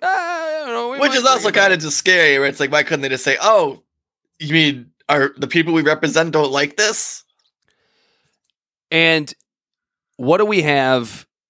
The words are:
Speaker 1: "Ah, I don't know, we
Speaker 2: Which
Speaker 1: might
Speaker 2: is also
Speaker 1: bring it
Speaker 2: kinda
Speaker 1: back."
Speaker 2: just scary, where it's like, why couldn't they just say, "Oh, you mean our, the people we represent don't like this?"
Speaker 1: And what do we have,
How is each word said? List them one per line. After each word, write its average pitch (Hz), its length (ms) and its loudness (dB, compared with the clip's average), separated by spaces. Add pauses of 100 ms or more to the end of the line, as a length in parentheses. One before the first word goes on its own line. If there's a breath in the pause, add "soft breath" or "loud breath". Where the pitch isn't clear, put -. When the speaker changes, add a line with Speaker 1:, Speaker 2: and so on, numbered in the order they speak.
Speaker 1:
"Ah, - 60 -4
I 330 580 -4
don't 240 80 -8
know, 240 180 -6
we 269 80 -8
Speaker 2:
Which 285 100 0
Speaker 1:
might 277 80 0
Speaker 2:
is 240 80 -2
also 262 180 2
Speaker 1:
bring 208 120 -2
it - 40 4
Speaker 2:
kinda 196 180 4
Speaker 1:
back." - 60 2
Speaker 2:
just 151 140 -4
scary, 165 420 4
where 139 80 2
it's 139 120 -4
like, 135 120 -2
why 147 120 2
couldn't 147 180 -2
they 135 80 -4
just 131 140 -4
say, 135 180 0
"Oh, 180 400 2 (580)
you 151 140 -6
mean 143 380 0 (180)
our, 139 280 2
the 135 100 -6
people 165 260 -2
we 160 80 2
represent 156 500 0
don't 147 200 0
like 143 260 -2
this?" - 460 -4 (1700)
Speaker 1:
And 165 420 0 (840)
what 135 220 2
do 214 60 2
we 208 180 0
have, 131 600 0 (240)